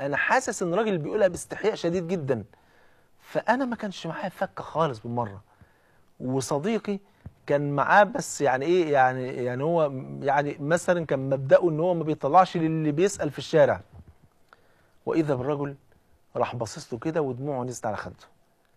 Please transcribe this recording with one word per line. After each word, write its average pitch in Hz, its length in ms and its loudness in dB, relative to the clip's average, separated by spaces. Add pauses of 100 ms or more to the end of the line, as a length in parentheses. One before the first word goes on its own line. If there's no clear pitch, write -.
أنا 139 160 -4
حاسس 226 460 -2
إن 175 100 -2
الراجل 202 260 0
بيقولها 185 300 0
باستحياء 180 460 -4
شديد 170 340 -2
جدًا، 139 360 -2 (760)
فأنا - 440 -2
ما 240 120 -4
كانش 202 300 -10
معايا 165 220 -6
فكة - 340 -8
خالص 147 380 -2
بالمرة، 117 420 -6 (800)
وصديقي 156 800 -2 (480)
كان 143 260 0
معاه 147 320 6
بس - 360 -4
يعني 131 240 2
إيه، 165 280 2
يعني، 131 340 4 (180)
يعني 123 180 -4
هو 156 300 2 (280)
يعني 143 400 0
مثلًا 170 460 2
كان 135 240 -2
مبدأه 139 380 4
إن 156 120 0
هو 180 140 2
ما 165 100 -2
بيطلعش 156 520 4
للي 160 360 0
بيسأل 165 380 0
في - 80 -10
الشارع. 131 420 4 (1300)
وإذا 151 280 0
بالرجل 143 400 -4 (600)
راح 120 200 -2
باصص 120 360 -8
له 120 60 -6
كده 160 240 -2
ودموعه 131 420 -4
نزلت 123 220 -8
على 104 100 -2
خده، - 180 -10 (640)